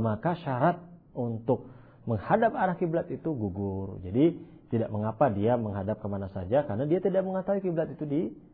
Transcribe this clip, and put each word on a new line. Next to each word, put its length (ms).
maka 400
syarat 400
untuk 560
menghadap 480
arah 160
kiblat 400
itu 160
gugur. 720
Jadi 320
tidak 240
mengapa 400
dia 240
menghadap 480
kemana 320
saja 320
karena 240
dia 80
tidak 240
mengetahui 400
kiblat 320
itu 80
di 200